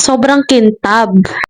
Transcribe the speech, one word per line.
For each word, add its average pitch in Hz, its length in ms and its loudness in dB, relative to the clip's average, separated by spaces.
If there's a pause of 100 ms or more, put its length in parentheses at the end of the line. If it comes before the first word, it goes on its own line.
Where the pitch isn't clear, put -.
Sobrang 269 480 0
kintab. 214 720 0 (280)